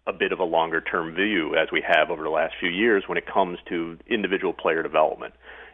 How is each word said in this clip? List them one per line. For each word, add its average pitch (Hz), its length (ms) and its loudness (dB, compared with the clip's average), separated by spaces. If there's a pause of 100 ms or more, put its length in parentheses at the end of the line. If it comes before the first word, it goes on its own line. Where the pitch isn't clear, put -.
a 98 60 -2
bit 95 180 0
of 90 80 -4
a 92 40 2
longer-term 82 720 0
view 85 420 0
as 80 160 2
we 78 160 0
have 80 220 4
over 80 140 -6
the 78 60 -4
last 78 300 0
few 92 100 -2
years 98 380 2
when 87 100 -2
it - 80 -4
comes 90 340 0 (100)
to 85 280 -4 (100)
individual 95 460 0
player 82 280 0
development. 78 520 0 (400)